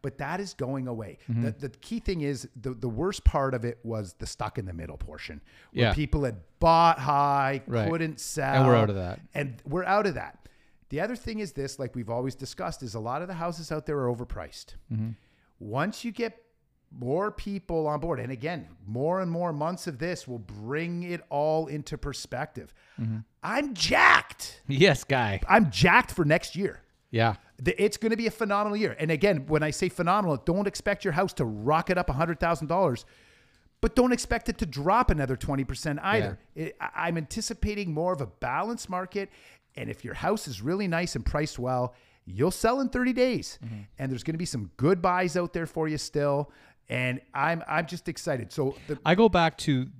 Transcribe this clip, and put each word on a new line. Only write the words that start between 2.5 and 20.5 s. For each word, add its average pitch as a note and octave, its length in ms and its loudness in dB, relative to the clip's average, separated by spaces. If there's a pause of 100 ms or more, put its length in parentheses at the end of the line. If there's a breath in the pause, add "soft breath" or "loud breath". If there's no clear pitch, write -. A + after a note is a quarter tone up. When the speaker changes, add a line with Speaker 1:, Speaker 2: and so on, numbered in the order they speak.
Speaker 1:
the, B2+ 140 -6
the A#2+ 160 -4
worst E3 340 -2
part C3+ 300 4
of A#2 100 -2
it A#2+ 200 -4
was A2 340 -6
the - 80 -10
stuck - 320 -6
in G2+ 80 -6
the F2 80 -8
middle E2 240 -10
portion D2+ 420 -10 (320 soft breath)
where A#2+ 140 4
Speaker 2:
Yeah. G2+ 80 4
Speaker 1:
people D3 300 0
had A2+ 120 -2 (240)
bought E3 380 8
high, C#3 680 2
Speaker 2:
Right. A2+ 240 2
Speaker 1:
couldn't D#3+ 300 -2
sell. C#3 340 -2
Speaker 2:
And C3 120 8
we're B2 100 8
out G#2+ 140 4
of G2 60 -2
that. F2+ 220 -6 (140)
Speaker 1:
And C#3 340 -6
we're E3+ 180 -2
out G3+ 220 2
of F3 100 0
that. - 220 -10 (520 soft breath)
The C#3+ 100 -4
other A3+ 160 -2
thing A3 220 -8
is G3 140 -6
this, C3+ 260 -8
like B2+ 160 -6
we've A#2 160 -6
always B2 240 -4
discussed, D#3+ 480 -10
is A#2 120 -10
a A2+ 60 -6
lot B2+ 220 -6
of F3+ 60 -10
the F#3+ 60 -10
houses E3 380 -6
out D3+ 140 -6
there D3 120 -2
are B2 160 0
overpriced. - 600 -10 (180)
Speaker 2:
Mm-hmm. A2 200 -2 (460 soft breath)
Speaker 1:
Once C3+ 460 -4
you A#3 80 -6
get A3+ 260 -6 (560)
more C#3+ 360 -2
people F3 560 -4
on D3 140 -2
board, D3+ 200 -2
and B2 100 -6
again, C#3 380 -8 (180)
more D3+ 360 0
and E3+ 80 -2
more E3+ 240 -2
months D#3+ 320 -4
of C#3 120 -8
this E3 300 -6
will A#2+ 120 -8
bring D3 640 -6